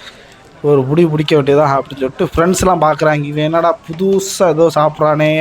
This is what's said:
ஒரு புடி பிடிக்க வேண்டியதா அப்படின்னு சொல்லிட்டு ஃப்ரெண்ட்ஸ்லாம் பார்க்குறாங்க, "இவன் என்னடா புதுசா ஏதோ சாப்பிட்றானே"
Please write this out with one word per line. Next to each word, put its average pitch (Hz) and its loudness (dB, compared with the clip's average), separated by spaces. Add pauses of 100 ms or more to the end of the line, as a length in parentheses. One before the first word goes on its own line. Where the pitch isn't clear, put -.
(640)
ஒரு 147 2
புடி 156 2
பிடிக்க 156 0
வேண்டியதா 143 2
அப்படின்னு 139 -4
சொல்லிட்டு 131 -4
ஃப்ரெண்ட்ஸ்லாம் 170 0
பார்க்குறாங்க, 151 0
"இவன் 147 -4
என்னடா 165 0
புதுசா 190 -2
ஏதோ 160 2
சாப்பிட்றானே" 151 0 (100)